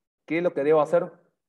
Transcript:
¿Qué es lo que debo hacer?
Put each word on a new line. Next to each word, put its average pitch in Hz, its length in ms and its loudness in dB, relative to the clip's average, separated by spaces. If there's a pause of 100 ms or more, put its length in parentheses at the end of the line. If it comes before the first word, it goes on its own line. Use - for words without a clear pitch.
(260)
¿Qué 160 120 -4
es 175 40 -2
lo 180 120 -2
que 139 100 -2
debo 156 160 4
hacer? 175 320 0 (360)